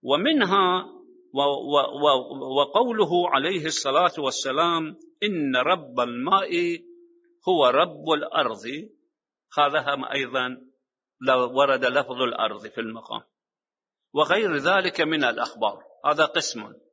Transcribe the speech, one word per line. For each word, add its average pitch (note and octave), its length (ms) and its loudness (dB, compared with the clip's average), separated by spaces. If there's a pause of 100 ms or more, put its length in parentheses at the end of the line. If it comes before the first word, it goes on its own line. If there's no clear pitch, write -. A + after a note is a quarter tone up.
ومنها F#3 800 0 (500)
و-، C3+ 60 0
و-، C#3+ 640 0
و-، C3+ 540 0
وقوله F3 720 2
عليه D#3 360 0
الصلاة D#3+ 520 0
والسلام: D#3 760 -2 (260)
"إن D#3 340 -2
رب C3+ 440 0
الماء E3+ 800 0 (680)
هو D#3+ 180 4
رب D#3 460 2
الأرض". C#3+ 500 -2 (960)
هذا C#3+ 360 0
هم C3+ 100 -8
أيضًا B2+ 540 -4 (640)
لو B2+ 380 2
ورد C3+ 260 4
لفظ B2+ 380 0
الأرض A2 440 -4
في A2+ 140 -10
المقام، A2+ 420 -10 (920)
وغير E3 440 2
ذلك F#3 440 0
من D#3 240 2
الأخبار. A2+ 580 -2 (220)
هذا D3+ 200 4
قسم. A#2+ 480 -4 (200)